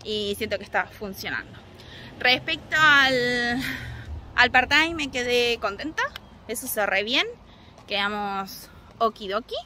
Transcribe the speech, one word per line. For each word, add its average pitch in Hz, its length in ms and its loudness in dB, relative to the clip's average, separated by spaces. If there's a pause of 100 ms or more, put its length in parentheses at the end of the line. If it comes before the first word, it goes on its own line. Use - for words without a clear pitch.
Y 208 340 -4
siento 208 200 -2
que 190 60 -10
está 190 220 -2
funcionando. 190 680 -8 (680)
Respecto 254 580 0
al, 254 840 4 (760)
al 240 160 6
part-time, 285 420 4
me 294 160 -4
quedé 247 500 0
contenta. 208 440 -4 (440)
Eso 254 200 -8
se 214 180 -2
re 196 180 2
bien. 269 220 0 (600)
Quedamos 202 840 -4 (300)
okidoki. 220 560 -2 (100)